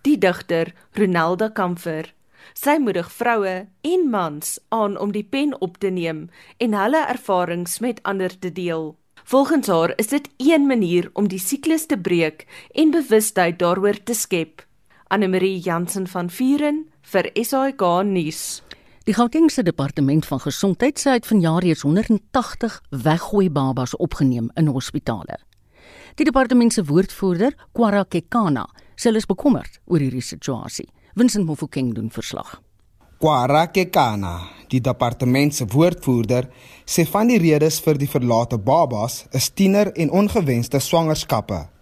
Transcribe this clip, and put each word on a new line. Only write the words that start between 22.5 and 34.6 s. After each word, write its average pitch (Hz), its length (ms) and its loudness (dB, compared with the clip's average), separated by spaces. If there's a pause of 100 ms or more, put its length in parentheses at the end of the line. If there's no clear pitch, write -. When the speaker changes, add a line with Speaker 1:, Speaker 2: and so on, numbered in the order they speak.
Speaker 2:
weggooi 165 600 0
babas 135 460 -2
opgeneem 123 600 0
in 156 120 2
hospitale. 127 680 -6 (800)
Die 285 100 2
departement 247 480 4
se 208 100 2
woordvoerder, 185 680 2 (200)
Kwara 202 300 2
Kekana, 165 640 -2 (300)
sê - 80 -12
hulle 220 140 2
is 214 80 -2
bekommerd - 600 0
oor 143 140 0
hierdie 127 220 -2
situasie. - 680 -10 (280)
Vincent 208 300 2
Mofokeng 139 480 -4
doen 110 180 -6
verslag. - 500 -12 (580)
Speaker 3:
Kwara 147 480 4
Kekana, 110 720 0 (280)